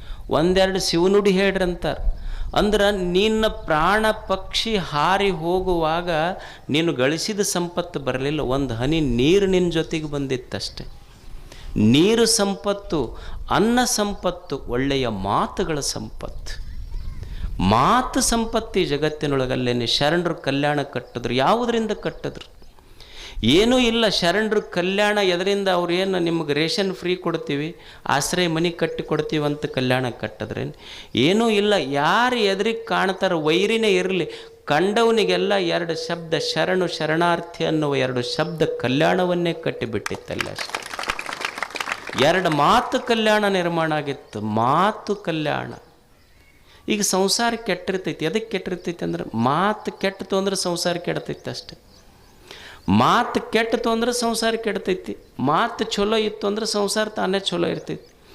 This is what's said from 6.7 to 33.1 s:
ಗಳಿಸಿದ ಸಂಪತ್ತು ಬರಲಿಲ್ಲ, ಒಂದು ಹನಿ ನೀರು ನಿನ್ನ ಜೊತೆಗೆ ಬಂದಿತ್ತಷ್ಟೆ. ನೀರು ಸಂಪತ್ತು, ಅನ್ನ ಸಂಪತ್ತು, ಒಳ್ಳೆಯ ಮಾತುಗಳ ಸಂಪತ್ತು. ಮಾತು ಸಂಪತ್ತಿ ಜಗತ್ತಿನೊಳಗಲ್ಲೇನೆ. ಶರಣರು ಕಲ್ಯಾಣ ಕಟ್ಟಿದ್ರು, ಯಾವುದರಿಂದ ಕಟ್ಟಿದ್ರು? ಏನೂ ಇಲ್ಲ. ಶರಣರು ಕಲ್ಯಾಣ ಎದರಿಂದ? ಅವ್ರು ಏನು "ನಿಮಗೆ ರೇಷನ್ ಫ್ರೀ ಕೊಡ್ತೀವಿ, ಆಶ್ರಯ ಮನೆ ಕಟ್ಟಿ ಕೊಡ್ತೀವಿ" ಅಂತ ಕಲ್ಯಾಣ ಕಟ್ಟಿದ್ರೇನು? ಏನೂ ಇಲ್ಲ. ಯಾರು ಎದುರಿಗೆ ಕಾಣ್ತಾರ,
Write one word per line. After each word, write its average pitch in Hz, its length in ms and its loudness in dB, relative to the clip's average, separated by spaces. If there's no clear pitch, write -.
ಗಳಿಸಿದ 160 460 0
ಸಂಪತ್ತು 175 600 -2
ಬರಲಿಲ್ಲ, 135 400 -2
ಒಂದು 131 340 0
ಹನಿ 135 280 0
ನೀರು 143 440 4
ನಿನ್ನ 185 240 4
ಜೊತೆಗೆ 160 360 -2
ಬಂದಿತ್ತಷ್ಟೆ. 135 800 -6
ನೀರು 160 500 6
ಸಂಪತ್ತು, 196 960 -2
ಅನ್ನ 214 340 4
ಸಂಪತ್ತು, 196 720 -2
ಒಳ್ಳೆಯ 131 500 0
ಮಾತುಗಳ 147 720 -2
ಸಂಪತ್ತು. - 880 -8
ಮಾತು 160 640 2
ಸಂಪತ್ತಿ 226 640 0
ಜಗತ್ತಿನೊಳಗಲ್ಲೇನೆ. 135 1000 0
ಶರಣರು 165 500 0
ಕಲ್ಯಾಣ 143 460 0
ಕಟ್ಟಿದ್ರು, 123 520 -6
ಯಾವುದರಿಂದ 220 580 2
ಕಟ್ಟಿದ್ರು? - 680 -8
ಏನೂ 202 340 6
ಇಲ್ಲ. 226 300 2
ಶರಣರು 202 540 0
ಕಲ್ಯಾಣ 202 560 0
ಎದರಿಂದ? 196 500 2
ಅವ್ರು 175 260 2
ಏನು 185 260 0
"ನಿಮಗೆ 165 340 0
ರೇಷನ್ 165 420 0
ಫ್ರೀ 180 200 -2
ಕೊಡ್ತೀವಿ, 165 600 -4
ಆಶ್ರಯ 175 400 2
ಮನೆ 165 220 0
ಕಟ್ಟಿ 165 340 -2
ಕೊಡ್ತೀವಿ" 151 420 0
ಅಂತ 147 200 -2
ಕಲ್ಯಾಣ 127 440 0
ಕಟ್ಟಿದ್ರೇನು? 110 640 -6
ಏನೂ 202 340 4
ಇಲ್ಲ. 208 240 2
ಯಾರು 175 600 2
ಎದುರಿಗೆ 214 480 0
ಕಾಣ್ತಾರ, 185 500 0